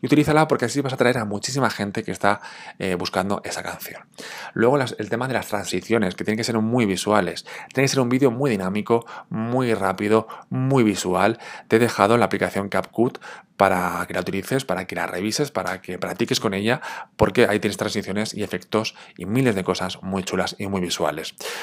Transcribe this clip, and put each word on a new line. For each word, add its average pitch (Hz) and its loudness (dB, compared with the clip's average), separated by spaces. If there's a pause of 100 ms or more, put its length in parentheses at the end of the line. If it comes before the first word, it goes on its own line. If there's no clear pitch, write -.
y 120 -4
utilízala 151 4
porque 123 0
así 127 -2
vas 135 -4
a - -6
atraer 120 2
a 113 -4
muchísima 110 -2
gente 104 -6
que - -8
está, 101 0 (360)
eh, 95 -2
buscando 95 -2
esa - -8
canción. - -12 (500)
Luego 120 4
las, 127 0
el 107 -4
tema 117 -2
de 123 -2
las 98 -2
transiciones, 104 0
que 87 -6
tienen 107 0
que 117 -2
ser 113 0
muy 113 2
visuales, 95 2 (280)
tiene 135 2
que 127 2
ser 135 2
un 120 2
vídeo 127 4
muy 131 0
dinámico, 104 0 (240)
muy 117 0
rápido, 98 0 (400)
muy 131 4
visual. 95 2 (300)
Te 110 4
he 113 8
dejado 113 6
la 113 4
aplicación 98 -2
CapCut 110 -2 (380)
para 90 2
que 92 -8
la 92 -2
utilices, 90 -2
para 92 -4
que 87 -10
la 87 -2
revises, 107 -2
para 92 -4
que 90 -10
practiques 104 -2
con 101 -2
ella, 110 0 (340)
porque 104 4
ahí 104 2
tienes 101 0
transiciones 104 -4
y 104 -8
efectos - -4 (220)
y 90 -10
miles 120 2
de 95 -2
cosas 92 -2
muy 95 -4
chulas 90 -2
y 107 -6
muy 98 -2
visuales. 78 -4 (280)